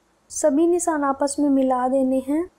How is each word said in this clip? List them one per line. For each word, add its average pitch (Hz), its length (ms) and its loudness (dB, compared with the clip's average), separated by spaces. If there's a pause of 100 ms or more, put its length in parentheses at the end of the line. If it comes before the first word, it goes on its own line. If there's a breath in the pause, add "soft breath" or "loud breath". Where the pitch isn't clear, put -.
(300)
सभी 311 360 2
निशान 339 380 0
आपस 277 340 -2
में 294 100 2
मिला 262 400 2
देने 262 400 0
हैं। 320 300 -2